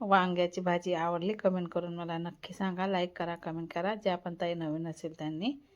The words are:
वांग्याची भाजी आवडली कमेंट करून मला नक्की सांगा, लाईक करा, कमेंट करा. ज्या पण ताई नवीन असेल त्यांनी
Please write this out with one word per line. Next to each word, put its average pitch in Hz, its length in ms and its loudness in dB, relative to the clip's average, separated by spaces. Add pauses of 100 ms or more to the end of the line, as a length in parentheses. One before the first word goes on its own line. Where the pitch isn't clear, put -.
वांग्याची 180 600 4
भाजी 175 340 2
आवडली 170 380 0
कमेंट 185 360 2
करून 175 260 -4
मला 170 240 -4
नक्की 170 360 -8
सांगा, 185 320 0
लाईक 180 320 0
करा, 170 180 -2
कमेंट 165 360 -6
करा. 185 220 0
ज्या 202 220 0
पण 175 240 -6
ताई 175 140 0
नवीन 165 340 -2
असेल 160 300 -8
त्यांनी 156 340 -2 (240)